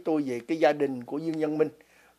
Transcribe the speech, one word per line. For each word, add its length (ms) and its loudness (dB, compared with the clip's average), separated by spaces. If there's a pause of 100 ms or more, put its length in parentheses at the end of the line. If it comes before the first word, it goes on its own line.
tôi 160 2
về 260 -2
cái 100 -2
gia 160 6
đình 300 -2
của 140 -8
Dương 220 -4
Văn 180 -2
Minh. 120 2 (500)